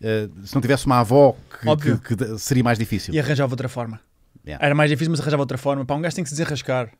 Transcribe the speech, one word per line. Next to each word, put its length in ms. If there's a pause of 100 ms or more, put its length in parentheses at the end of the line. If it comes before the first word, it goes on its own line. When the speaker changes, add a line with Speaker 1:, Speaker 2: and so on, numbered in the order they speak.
Speaker 1:
eh, 260 (160)
se 100
não 60
tivesse 240
uma 160
avó 340 (280)
que, 60
Speaker 2:
Óbvio. 320
Speaker 1:
que, 80
que 80
de-, 220
seria 240
mais 160
difícil. 360
Speaker 2:
E 40
arranjava 320
outra 180
forma. 300 (480)
Speaker 1:
Yeah. 180
Speaker 2:
Era 100
mais 160
difícil, 200
mas 100
arranjava 220
outra 140
forma. 300
Pá, 80
um 80
gajo 120
tem 100
que 40
se 80
desenrascar. 640